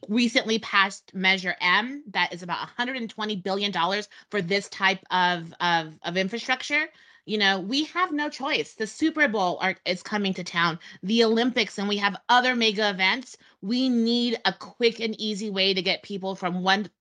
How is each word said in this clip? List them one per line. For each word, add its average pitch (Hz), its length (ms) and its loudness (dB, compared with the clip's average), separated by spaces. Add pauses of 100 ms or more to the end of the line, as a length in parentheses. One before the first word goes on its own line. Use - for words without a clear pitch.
recently 226 520 2
passed 202 540 0
Measure 185 460 2
M, 233 520 0
that - 200 0
is 175 120 -10
about 175 200 -4
a 247 140 -12
hundred 247 180 -2
and 233 140 -6
twenty 214 260 -6
billion 196 380 -2
dollars 185 340 0 (240)
for 208 100 0
this 196 280 -2
type 190 420 0
of, 175 480 0
of, 165 440 0
of 170 120 -4
infrastructure. 254 720 -2 (400)
You 214 120 -2
know, 196 220 4
we 240 240 -2
have 349 280 -2
no 294 160 -2
choice. 269 460 -4
The 220 140 -6
Super 302 400 0
Bowl 196 340 0
are, 185 140 0 (100)
is 185 160 -2
coming 202 320 -2
to 180 100 -8
town, 170 360 0 (240)
the 226 200 4
Olympics, 226 540 2
and 202 100 -2
we 208 100 0
have 202 180 0 (120)
other 247 280 6
mega 220 340 2
events. 196 480 -2 (240)
We 247 260 0
need 240 580 2
a 185 80 2
quick - 460 -2
and 220 220 -6
easy 214 300 -4
way 190 240 2
to 190 80 -2
get 180 180 -2
people 190 320 -6
from 180 300 -4
one 190 260 2 (120)